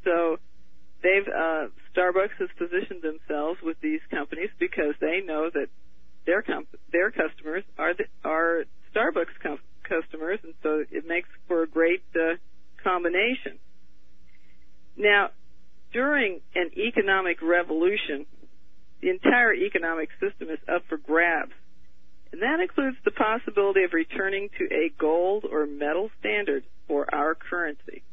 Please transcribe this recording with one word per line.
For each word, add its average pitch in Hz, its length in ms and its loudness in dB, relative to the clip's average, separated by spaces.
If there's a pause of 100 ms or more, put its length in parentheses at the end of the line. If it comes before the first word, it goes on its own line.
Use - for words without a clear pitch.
So 170 340 4 (640)
they've, 196 240 6
uh, 160 400 2 (260)
Starbucks 180 460 4
has 180 180 -2
positioned 175 460 -2
themselves 156 640 -2
with 160 160 -4
these 156 200 0 (120)
companies 160 380 -4 (100)
because 160 400 0
they 165 260 0
know 160 260 0
that 143 140 0 (580)
their 190 180 4
comp-, 151 260 -4 (240)
their 185 180 4
customers 160 540 -2 (120)
are 165 180 0
the, - 100 -2 (200)
are 165 380 2 (320)
Starbucks 220 480 0
com-, 151 160 -4 (240)
customers, 165 640 -2
and 165 180 -10
so 156 260 2
it - 160 -4
makes 170 240 -2 (200)
for 165 160 4
a - 20 2
great, 165 380 4 (100)
uh, 165 220 2 (460)
combination. 185 760 2 (1400)
Now, 202 340 6 (640)
during 247 480 2 (160)
an 175 200 0
economic 196 640 2
revolution, 170 840 2 (720)
the 180 100 2
entire 226 440 6
economic 165 540 0 (100)
system 190 320 -2
is 151 160 -4
up 175 220 0
for 160 80 -2
grabs, 160 560 4 (800)
and 175 100 -4
that 294 180 2
includes 277 440 0
the - 80 4
possibility 202 720 4
of 175 80 0
returning 196 560 0 (100)
to 165 60 0 (100)
a 160 240 2
gold 175 500 4
or 151 160 2
metal 147 540 -2
standard 202 460 0 (240)
for 143 260 2
our 151 220 2
currency. - 680 -4 (100)